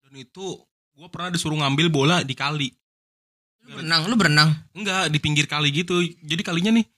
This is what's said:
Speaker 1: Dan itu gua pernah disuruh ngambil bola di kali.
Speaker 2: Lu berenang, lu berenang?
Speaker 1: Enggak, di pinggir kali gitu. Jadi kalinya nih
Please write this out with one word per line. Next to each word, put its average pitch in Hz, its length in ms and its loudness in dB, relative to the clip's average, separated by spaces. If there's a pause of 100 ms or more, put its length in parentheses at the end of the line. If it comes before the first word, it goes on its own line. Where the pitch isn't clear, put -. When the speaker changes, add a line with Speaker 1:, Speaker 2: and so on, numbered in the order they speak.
Speaker 1:
Dan 135 160 -20
itu 180 380 -10 (340)
gua 156 160 -20
pernah 170 220 -10
disuruh 170 300 -2
ngambil 147 300 2
bola 156 320 4
di 135 120 -6
kali. 143 360 -4 (920)
Speaker 2:
Lu - 120 -20
berenang, 160 300 -2
lu 220 100 0
berenang? 156 360 4 (220)
Speaker 1:
Enggak, 190 340 -2
di 151 120 0
pinggir 147 280 0
kali 147 240 -2
gitu. 175 280 -2 (200)
Jadi 160 220 -6
kalinya 180 320 0
nih 226 140 4 (120)